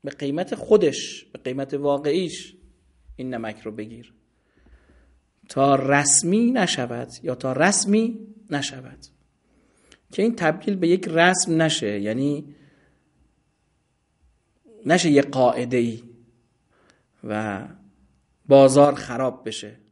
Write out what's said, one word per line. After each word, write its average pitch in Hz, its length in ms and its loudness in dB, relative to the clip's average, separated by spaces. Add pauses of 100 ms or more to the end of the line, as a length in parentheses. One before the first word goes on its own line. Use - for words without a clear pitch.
به 139 60 -10
قیمت 151 440 -6
خودش، - 680 0
به - 140 -20
قیمت 135 360 -8
واقعیش 143 800 -4 (600)
این 127 180 -10
نمک 110 260 -10
رو 110 120 -12
بگیر 113 420 -16 (1300)
تا 139 260 2
رسمی 143 760 2
نشود 127 640 -4 (100)
یا 127 120 -6
تا 131 180 -6
رسمی 202 760 0 (240)
نشود. 139 480 -8 (1120)
که 196 100 -4
این 233 140 -2
تبدیل 175 400 -2
به 175 120 -2
یک 180 200 0
رسم 170 540 2
نشه، 107 380 -2
یعنی 139 540 -4 (2250)
نشه 170 240 2
یه 143 120 6
قاعده‌ای 123 800 0 (1200)
و 107 400 -8 (840)
بازار 139 460 8
خراب 123 540 -6
بشه. 110 280 -12 (160)